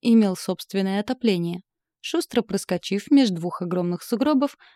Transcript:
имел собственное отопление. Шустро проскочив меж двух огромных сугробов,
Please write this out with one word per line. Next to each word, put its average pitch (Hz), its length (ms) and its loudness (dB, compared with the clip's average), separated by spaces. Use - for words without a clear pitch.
имел 220 360 4
собственное 190 640 -4
отопление. 190 600 -2
Шустро - 420 -2
проскочив - 680 -4
меж 269 200 6
двух 170 300 -6
огромных 175 420 -4
сугробов, 277 540 0